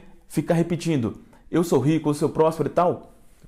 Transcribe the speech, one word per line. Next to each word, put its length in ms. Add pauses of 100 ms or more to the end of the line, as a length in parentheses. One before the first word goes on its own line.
(280)
ficar 280
repetindo, 640 (300)
"Eu 120
sou 160
rico, 300
eu 40
sou 160
próspero" 400
e 20
tal, 420 (340)